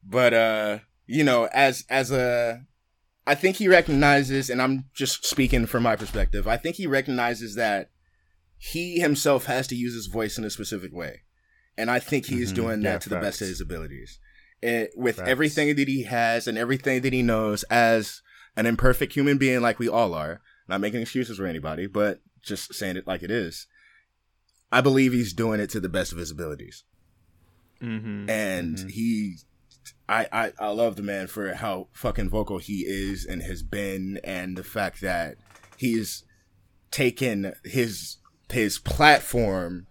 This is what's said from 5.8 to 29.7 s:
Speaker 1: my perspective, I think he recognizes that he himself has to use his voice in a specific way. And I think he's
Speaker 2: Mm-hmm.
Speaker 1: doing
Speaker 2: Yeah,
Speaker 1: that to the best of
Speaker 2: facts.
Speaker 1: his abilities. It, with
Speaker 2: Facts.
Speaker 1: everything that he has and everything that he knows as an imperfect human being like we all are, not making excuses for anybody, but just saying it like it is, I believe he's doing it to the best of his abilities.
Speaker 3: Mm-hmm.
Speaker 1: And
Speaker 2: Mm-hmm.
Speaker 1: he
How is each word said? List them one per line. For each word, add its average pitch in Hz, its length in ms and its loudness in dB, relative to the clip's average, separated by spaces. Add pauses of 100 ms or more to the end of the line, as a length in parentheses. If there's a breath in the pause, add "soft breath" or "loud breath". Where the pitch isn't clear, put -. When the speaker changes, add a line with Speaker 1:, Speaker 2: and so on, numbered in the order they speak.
Speaker 1:
my 113 140 4
perspective, 104 520 0
I 113 80 2
think 165 200 -6
he 190 100 -6
recognizes 120 720 0
that 104 340 0 (680)
he 175 440 -4
himself 147 460 2
has 135 200 -2
to 123 100 -6
use 120 180 -4
his 110 120 -10
voice 110 320 -4
in 113 60 -6
a 104 60 -6
specific 98 440 -8
way. 82 280 -10 (540)
And 113 140 -2
I 123 80 2
think - 280 -2
he's 120 260 -2
Speaker 2:
Mm-hmm. 92 100 -2
Speaker 1:
doing 110 200 -2
Speaker 2:
Yeah, 98 100 0
Speaker 1:
that 87 100 -4
to - 80 -12
the 90 60 -4
best 95 260 -4
of 101 40 -4
Speaker 2:
facts. 92 40 -4
Speaker 1:
his 90 100 -8
abilities. 78 580 -10 (440 soft breath)
It, 117 340 -2
with 120 200 0
Speaker 2:
Facts. 92 120 -4
Speaker 1:
everything 147 480 2
that 139 120 2
he 135 160 -2
has 117 440 0
and 113 80 -2
everything 127 460 0
that 131 100 0
he 127 100 2
knows 110 420 2
as 113 580 4 (340 soft breath)
an 110 100 2
imperfect 123 460 2
human 143 240 4
being 131 240 4
like 117 180 2
we 117 100 0
all 107 260 2
are, 78 260 -6 (280 soft breath)
not 98 120 -2
making 107 220 -2
excuses 117 340 -4
for 95 100 -4
anybody, 80 400 -4
but 101 340 0 (220)
just - 300 -8
saying 92 240 -6
it 92 100 -8
like 90 160 -6
it 90 80 -8
is, 101 360 -4 (1040 soft breath)
I 123 80 4
believe 131 320 4
he's 120 220 0
doing 110 260 0
it 101 100 -4
to 110 100 -4
the 90 80 -6
best 85 240 -4
of 82 60 -10
his 82 120 -8
abilities. 76 520 -12 (1000)
Speaker 3:
Mm-hmm. 110 460 -8
Speaker 1:
And 95 480 -2
Speaker 2:
Mm-hmm. 95 120 -10
Speaker 1:
he 107 480 -2 (720)